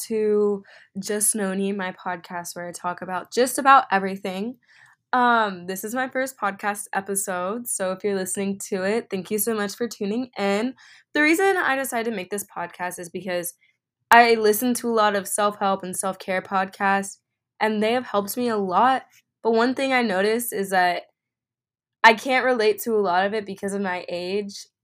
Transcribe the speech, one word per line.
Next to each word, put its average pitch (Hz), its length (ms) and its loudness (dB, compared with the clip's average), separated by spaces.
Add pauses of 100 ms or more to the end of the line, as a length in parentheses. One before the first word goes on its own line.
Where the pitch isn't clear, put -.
to 208 580 2 (340)
Just 208 380 -2
Noni, 196 380 -2
my 185 180 -6
podcast 175 640 -10
where 175 100 -10
I 175 60 -10
talk 175 300 -8
about 180 280 -8
just 254 280 0
about 269 340 6
everything. 196 640 -2 (560)
Um, 226 540 2
this 190 180 -6
is 220 100 -8
my 254 140 -2
first 262 300 -6
podcast 202 560 -4
episode, 196 760 -4
so 190 240 -4
if 190 140 -8
you're 202 100 0
listening 196 420 -4 (120)
to 185 140 -4
it, 220 280 -2
thank 185 180 -6
you 214 80 -2
so 220 160 -2
much 202 220 -4
for 240 100 -4
tuning 220 520 -4
in. 202 380 -2 (380)
The 302 80 2
reason 370 360 4
I 269 180 0
decided 254 340 -2
to 226 60 -4
make 180 140 -8
this 202 160 -6
podcast 180 540 -10
is 170 100 -12
because 180 440 -6 (560)
I 233 260 8
listen 220 400 2
to 240 120 -4
a 233 80 0
lot 208 220 4
of 190 100 -4
self-help 202 560 0
and 180 140 -8
self-care 185 440 -4
podcasts, 196 760 -2 (420)
and 214 240 0
they 220 80 2
have 247 140 0
helped 202 320 -2
me 247 100 -2
a 220 80 0
lot, 208 480 2 (400)
but 226 80 2
one 240 240 2
thing 269 160 0
I 247 120 4
noticed 214 500 0
is 190 160 -4
that 180 320 2 (1000)
I 226 120 10
can't 254 320 0
relate 214 380 2
to 226 120 0
a 208 80 4
lot 185 220 4
of 202 80 -2
it 214 120 -4
because 196 280 -6
of 202 80 -4
my 180 260 -4
age, 190 600 -6 (160)